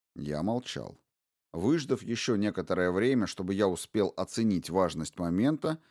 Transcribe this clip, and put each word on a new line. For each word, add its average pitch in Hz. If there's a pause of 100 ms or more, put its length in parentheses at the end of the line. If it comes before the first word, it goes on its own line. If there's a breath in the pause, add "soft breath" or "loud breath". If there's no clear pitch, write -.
(160)
Я 73
молчал. 110 (540)
Выждав 131
ещё 113
некоторое 92
время, 110
чтобы 95
я 98
успел 95
оценить 95
важность 82
момента, 131 (120)